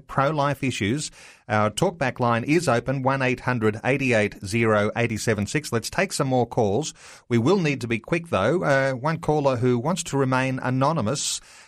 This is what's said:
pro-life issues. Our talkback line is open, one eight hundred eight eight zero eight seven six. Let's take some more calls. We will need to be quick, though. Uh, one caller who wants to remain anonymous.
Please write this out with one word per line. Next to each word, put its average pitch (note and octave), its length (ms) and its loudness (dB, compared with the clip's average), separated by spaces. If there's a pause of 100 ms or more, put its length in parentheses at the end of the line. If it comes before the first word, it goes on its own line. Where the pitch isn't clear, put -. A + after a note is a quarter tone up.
pro-life C#3+ 560 0
issues. B2+ 480 -2 (380)
Our G#2+ 200 2
talkback D#3 520 -2
line A#2 240 2
is D#3+ 240 2
open, B2+ 320 0
one C3+ 200 0
eight B2+ 200 0
hundred G#2+ 420 0
eight C#3 180 0
eight A2+ 340 2 (100)
zero G#2+ 500 2
eight A2+ 240 -2
seven G#2 280 0
six. - 260 -4
Let's A2+ 160 -2
take F#3+ 240 -2
some C#3+ 140 -2
more B2+ 180 2
calls. A#2 480 0 (340)
We A#2+ 100 2
will D#3+ 220 4
need C#3+ 220 0
to A#2 60 -6
be A2+ 120 -2
quick, E3+ 300 -4
though. B2 340 2
Uh, C3+ 300 2
one D3+ 260 -4
caller C#3+ 380 0
who B2 200 2
wants D#3+ 260 -2
to - 140 -4
remain C3 420 0
anonymous. C3 840 0 (260)